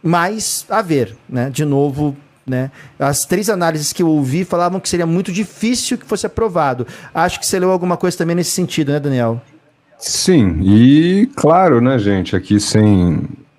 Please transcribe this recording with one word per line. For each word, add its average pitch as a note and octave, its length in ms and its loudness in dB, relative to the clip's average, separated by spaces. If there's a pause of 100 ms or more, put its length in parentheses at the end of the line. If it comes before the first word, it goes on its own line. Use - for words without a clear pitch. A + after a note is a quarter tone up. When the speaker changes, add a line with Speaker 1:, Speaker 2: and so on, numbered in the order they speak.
Speaker 1:
mas F3 640 -2
a A3 120 0
ver, C3 340 -2 (140)
né? B2+ 200 -4
De C#3+ 140 -4
novo, C#3+ 520 -2 (300)
né? C3 260 -6 (280)
As C#3 260 -2
três G3 240 -2
análises E3 440 -2
que - 100 -4
eu E3 60 2
ouvi D3+ 340 0
falavam F3 360 -2
que - 100 -8
seria E3+ 160 -2
muito F3 260 -2
difícil A3 640 -4
que - 80 -14
fosse G#3+ 200 -6
aprovado. D#3+ 600 -2 (280)
Acho F3 260 -2
que - 60 -10
você F#3+ 140 -2
leu F3+ 120 2
alguma F3+ 260 -2
coisa F3 200 -4
também E3+ 180 -2
nesse F3 160 -2
sentido, D#3 400 -2
né, D3 80 0
Daniel? B2 420 -2 (560)
Speaker 2:
Sim, G#2 680 2
e C#3+ 720 6
claro, D#3+ 440 4
né, B2+ 200 2
gente, G2+ 360 0
aqui G2+ 240 0
sem G2 600 2 (380)